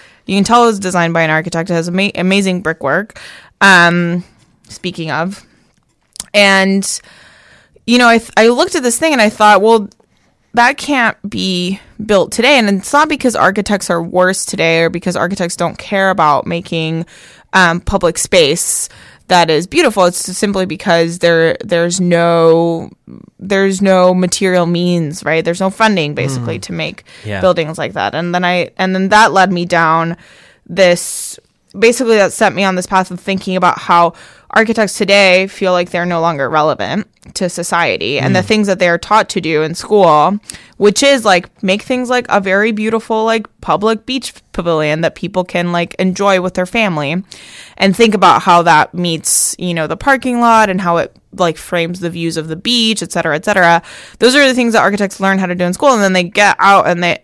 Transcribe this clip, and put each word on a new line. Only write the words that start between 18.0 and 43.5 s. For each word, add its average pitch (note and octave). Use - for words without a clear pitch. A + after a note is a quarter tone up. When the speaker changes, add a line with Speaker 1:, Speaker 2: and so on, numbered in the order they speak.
Speaker 1:
space -
that E3+
is D#3+
beautiful. A#3
It's F3+
simply G3
because E3+
there, E3
there's F3
no, E3+
there's G3
no F#3
material F3+
means, F3
right? D#3+
There's E3+
no F#3+
funding, F#3+
basically, B2+
Speaker 2:
Mm. F#2+
Speaker 1:
to -
make D#3+
Speaker 2:
Yeah. G#2
Speaker 1:
buildings F3
like D3+
that. G2
And F3
then F3+
I, F3+
and F#3
then F#3+
that G#3+
led F#3
me F3
down E3
this, F3
basically A3+
that F#3+
set G3+
me F#3+
on F#3+
this F3+
path F#3
of F3
thinking F#3+
about F3+
how E3+
architects A3
today F#3+
feel F#3
like F3+
they're F3
no E3+
longer D3+
relevant D3+
to F#3
society D3
and -
the F#3
Speaker 2:
Mm. F3+
Speaker 1:
things G#3+
that F#3+
they F3+
are E3+
taught G#3
to G3
do D#3
in D#3+
school, F3+
which G3+
is, C#4
like, F3+
make G3
things B3+
like B3
a G3+
very G3
beautiful, A3
like, A3+